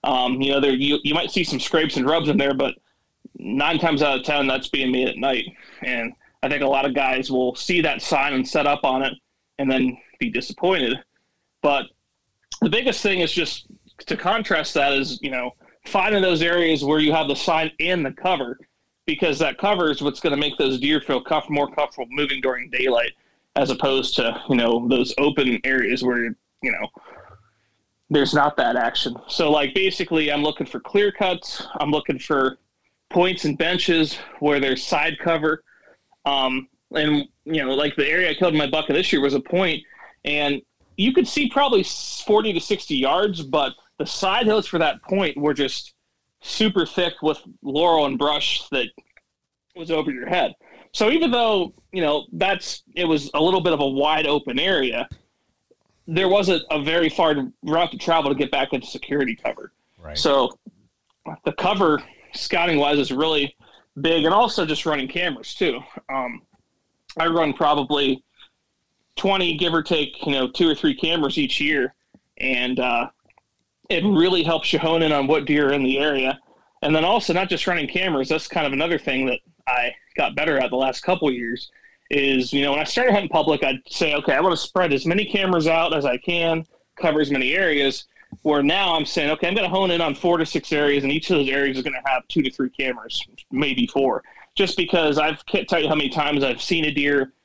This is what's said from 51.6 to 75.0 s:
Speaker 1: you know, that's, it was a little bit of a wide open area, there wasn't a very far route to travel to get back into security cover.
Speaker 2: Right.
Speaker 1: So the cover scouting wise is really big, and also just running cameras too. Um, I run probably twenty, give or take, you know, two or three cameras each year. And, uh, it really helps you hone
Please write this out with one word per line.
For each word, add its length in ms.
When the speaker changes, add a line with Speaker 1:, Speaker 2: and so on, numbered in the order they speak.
Speaker 1:
you 100
know, 320
that's, 500
it 100
was 280
a 80
little 200
bit 120
of 60
a 80
wide 400
open 320
area, 480
there 200
wasn't 440
a 100
very 280
far 260
route 280
to 60
travel 340
to 40
get 140
back 240
into 140
security 480
cover. 360
Speaker 2:
Right. 160
Speaker 1:
So 400
the 80
cover 480
scouting 460
wise 180
is 140
really 440
big, 240
and 80
also 320
just 200
running 220
cameras 460
too. 260
Um, 300
I 100
run 260
probably 720
twenty, 420
give 160
or 100
take, 420
you 60
know, 180
two 200
or 40
three 220
cameras 420
each 240
year. 320
And, 400
uh, 300
it 140
really 400
helps 280
you 80
hone 220